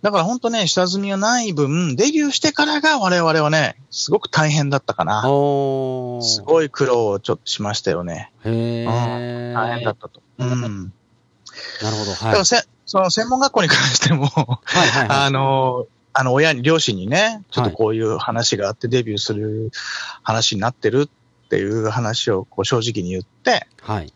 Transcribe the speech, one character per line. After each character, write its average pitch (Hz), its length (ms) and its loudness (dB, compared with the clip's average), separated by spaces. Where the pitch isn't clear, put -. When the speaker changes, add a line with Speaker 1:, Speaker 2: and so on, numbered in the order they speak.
Speaker 1:
だ 202 80 2
か 208 80 2
ら 165 60 4
本 240 160 0
当 233 100 0
ね、 226 160 0
下 180 220 2
積 185 120 -2
み 196 120 -4
が 196 60 -2
な 233 260 2
い 208 100 -4
分、 147 420 0
デ 185 160 4
ビ 311 100 2
ュ 294 80 2
ー - 20 -4
し - 80 -2
て 302 140 0
か 294 120 2
ら 302 160 -2
が 311 160 4
我 185 180 2
々 160 280 4
は 147 80 2
ね、 151 240 2
す - 180 -6
ご 196 100 2
く - 80 -8
大 156 220 2
変 147 220 2
だ 139 80 2
っ - 40 -10
た - 120 -4
か 92 100 0
な。 107 240 0
Speaker 2:
お 135 920 0
ー。 117 40 -8
Speaker 1:
す 113 180 -2
ご 160 220 4
い 143 80 -2
苦 135 160 0
労 120 220 4
を 98 100 0
ち - 100 -10
ょ 113 40 4
っ - 40 -2
と - 80 -18
し - 160 -6
ま 104 140 -2
し - 80 -6
た 95 80 0
よ 87 120 -2
ね。 85 280 -10
Speaker 2:
へ 110 60 -4
ー。 120 1000 -4
Speaker 1:
う - 20 -8
ん。 - 20 -8
大 117 220 -2
変 120 100 -6
だ 110 60 -2
っ 104 40 -6
た - 140 -18
と。 - 100 -20
う 127 40 -2
ん。 113 480 -4
Speaker 2:
な 107 80 -2
る 107 60 -4
ほ 104 80 -4
ど、 101 80 -4
は - 20 -6
い。 101 100 -8
Speaker 1:
だ 110 60 2
か 214 80 4
ら 185 60 2
せ-、 240 180 2
そ 196 120 0
の 185 120 2
専 226 180 -2
門 262 100 0
学 269 140 2
校 220 80 4
に 170 80 2
関 - 80 4
し 120 100 0
て - 140 2
も、 139 120 2
Speaker 2:
は 127 340 0
い 175 140 4
は 127 180 2
い - 20 -4
は 139 160 2
い。 - 40 2
Speaker 1:
あ - 20 2
の、 131 560 0
あ 135 100 2
の、 127 100 2
親 156 200 4
に、 120 80 -4
両 160 180 4
親 - 160 0
に 92 120 -6
ね、 208 440 0
ち - 80 -4
ょ - 20 2
っ 120 40 2
と 101 60 0
こ 110 160 0
う 110 80 0
い 113 60 -2
う 98 160 0
話 117 400 -2
が 98 100 -2
あ 101 40 -2
っ 113 40 -6
て - 120 -8
デ 123 160 0
ビ 113 100 -4
ュ - 20 -2
ー - 40 -2
す - 140 -4
る 107 380 -6
話 113 320 0
に 95 60 -2
な 113 100 0
っ - 20 -14
て - 160 0
る 139 200 0
っ - 20 -20
て - 100 0
い 98 120 0
う 110 200 0
話 113 420 -2
を 95 140 0
こ - 180 -4
う - 20 0
正 123 140 0
直 110 240 -4
に 87 80 -6
言 92 100 -4
っ - 20 -10
て、 - 440 -2
Speaker 2:
は 104 200 -4
い。 76 140 -14